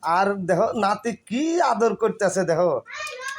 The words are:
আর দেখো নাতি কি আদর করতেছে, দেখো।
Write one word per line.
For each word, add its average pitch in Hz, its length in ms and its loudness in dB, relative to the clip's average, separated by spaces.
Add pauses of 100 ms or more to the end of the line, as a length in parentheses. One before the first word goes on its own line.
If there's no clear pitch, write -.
আর 190 320 2
দেখো 185 380 0
নাতি 208 440 -2
কি 320 440 -2
আদর 233 340 2
করতেছে, 190 500 0
দেখো। 160 360 2 (580)